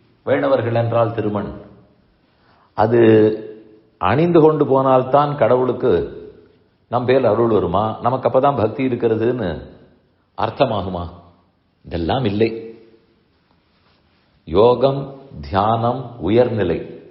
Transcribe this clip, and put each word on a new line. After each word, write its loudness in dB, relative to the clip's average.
வைணவர்கள் 0
என்றால் 0
திருமண், -4
அது 2
அணிந்து 2
கொண்டு 4
போனால்தான் 2
கடவுளுக்கு 2
நம் -4
பேர் 2
அருள் 2
வருமா, 0
நமக்கு -2
அப்பதான் 0
பக்தி -2
இருக்கிறதுன்னு -2
அர்த்தமாகுமா? -4
இதெல்லாம் -4
இல்லை. 0
யோகம், 2
தியானம் -2
உயர்நிலை. 0